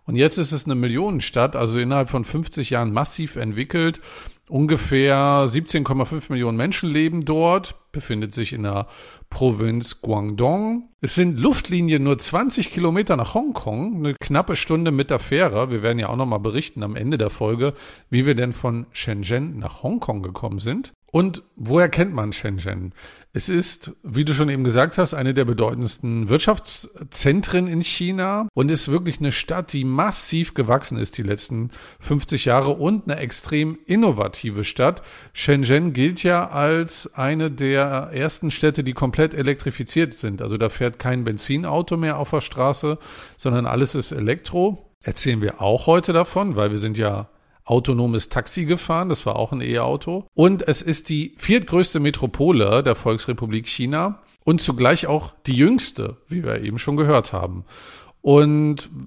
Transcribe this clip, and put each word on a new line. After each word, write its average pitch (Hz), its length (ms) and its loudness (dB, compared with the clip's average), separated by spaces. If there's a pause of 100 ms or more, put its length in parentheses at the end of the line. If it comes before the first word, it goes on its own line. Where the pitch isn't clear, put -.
Und 117 100 -4
jetzt 151 220 4
ist 151 160 -2
es 143 120 -4
eine 139 100 0
Millionenstadt, 127 840 0
also 117 220 0
innerhalb 131 300 0
von 120 140 -2
fünfzig 151 460 -4
Jahren 117 240 0
massiv 147 420 -2
entwickelt. 131 640 -2 (480)
Ungefähr 139 1000 4
siebzehn 151 360 0
Komma 131 220 0
fünf 156 240 -8
Millionen 120 280 0
Menschen 165 340 -2
leben 160 320 0
dort, 165 520 2 (160)
befindet 107 420 -6
sich 113 200 -4
in 113 100 -6
der 101 240 -2 (420)
Provinz 113 720 0
Guangdong. 131 880 -2 (100)
Es - 160 -4
sind 175 240 2
Luftlinien 170 640 2
nur 139 140 2
zwanzig 220 540 0
Kilometer 175 440 2
nach 117 180 -2
Hongkong, 208 640 -2
eine 147 220 -2
knappe 156 380 0
Stunde 165 340 0
mit 139 180 0
der 131 100 0
Fähre. 135 520 0
Wir 107 120 -2
werden 117 160 0
ja - 100 -2
auch 117 80 -2
nochmal 120 220 0
berichten 110 440 -4
am 104 140 -6
Ende 131 200 -2
der 107 120 0
Folge, 117 440 -2 (360)
wie 127 160 2
wir 143 100 4
denn 123 160 -2
von 117 400 -4
Shenzhen 120 680 -4
nach - 240 -10
Hongkong 135 380 -4
gekommen 98 380 -6
sind. 135 320 -6 (220)
Und 175 300 0 (140)
woher 151 320 4
kennt 180 240 0
man 107 180 -4
Shenzhen? 95 640 -6 (400)
Es - 160 -4
ist, - 420 -2 (100)
wie 139 220 -2
du 151 100 0
schon 151 140 2
eben 135 160 0
gesagt 123 340 2
hast, 175 160 2
eine 135 200 -2
der 131 100 4
bedeutendsten 117 840 -2
Wirtschaftszentren - 1400 0
in 170 160 -2
China 190 680 -2
und 139 180 2
ist 147 180 0
wirklich 170 300 -2
eine 143 140 0
Stadt, - 400 -4
die 139 100 -2
massiv 165 720 -2
gewachsen 123 440 0
ist - 200 -4
die 117 60 -6
letzten 113 480 -4 (280)
fünfzig 147 460 -2
Jahre 135 260 4
und 165 400 0
eine 151 80 -4
extrem 151 680 -4
innovative 107 800 0
Stadt. 143 380 0 (320)
Shenzhen 143 580 2
gilt 143 320 0
ja 175 260 2
als 160 640 -2
eine 151 380 -2
der 135 640 0
ersten 151 360 -4
Städte, 151 360 2
die 127 80 -2
komplett 156 400 0
elektrifiziert 139 800 -2
sind. 104 280 -6
Also 107 160 -4
da 113 120 0
fährt 120 280 -2
kein 123 280 -2
Benzinauto 151 720 -2
mehr 151 220 -2
auf 143 100 -6
der 147 120 0
Straße, 143 580 -2 (360)
sondern 123 300 0
alles 123 300 0
ist - 180 -4
Elektro. 175 800 -2 (100)
Erzählen 110 380 0
wir - 200 -2
auch 104 260 2
heute 175 260 4
davon, 175 420 0
weil 104 160 2
wir 104 60 -4
sind 107 200 -4
ja 104 320 -2 (340)
autonomes 120 640 0
Taxi - 360 -2
gefahren, 170 440 0
das - 180 -2
war 107 80 -2
auch 110 160 -2
ein 127 100 -4
E-Auto. 127 720 -2
Und 185 340 4
es 151 140 0
ist - 280 -4
die 156 280 -4
viertgrößte 185 640 2
Metropole 139 800 2
der 131 140 2
Volksrepublik 113 720 -4
China 156 560 -2 (200)
und 160 180 4
zugleich 131 440 4
auch 147 300 -2 (100)
die 131 100 0
jüngste, 123 600 2 (100)
wie 170 160 -4
wir 110 200 -4
eben 107 160 -4
schon 143 180 -2
gehört 147 360 4
haben. 90 300 -6 (560)
Und 147 720 6 (180)